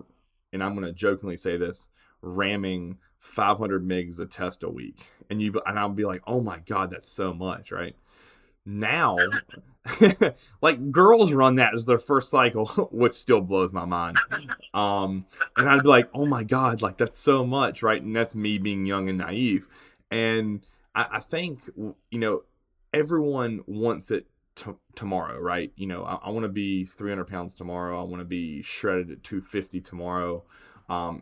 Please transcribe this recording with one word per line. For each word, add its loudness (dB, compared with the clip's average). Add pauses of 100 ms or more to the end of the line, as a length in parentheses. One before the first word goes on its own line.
(540)
and -6
I'm -4
gonna -8
jokingly -2
say -2
this, -6 (340)
ramming -4 (180)
five 0
hundred -2
migs -4
a -8
test -8
a -6
week. -14 (180)
And -4
you, 0 (120)
and -2
I'll 0
be -2
like, -4
"Oh 0
my -6
God, -4
that's -14
so -4
much," -8
right? -8 (720)
Now, 0 (760)
<laughs> 4
like, 2
girls 8
run 8
that 6
as -4
their 6
first 0
cycle, 4
<laughs> -2
which 4
still 4
blows 2
my -4
mind. -2 (560)
Um, 0 (300)
and 4
I'd 6
be 6
like, 8
"Oh 0
my 0
God, 2
like, -2
that's 0
so 4
much," -2
right? 2
And -6
that's 0
me 0
being -2
young 0
and -2
naive. 0 (420)
And -2 (300)
I, 2
I -4
think, -6
w-, -10 (160)
you -6
know, 0 (500)
everyone -2
wants -2
it -2 (300)
t-, -14 (240)
tomorrow, -6
right? -4
You -8
know, -8
I, -6
I -10
wanna -4
be -2
three -8
hundred -6
pounds -10
tomorrow. -8
I -8
wanna -10
be -6
shredded -2
at -16
two -6
fifty -8
tomorrow. -6 (460)
Um, -6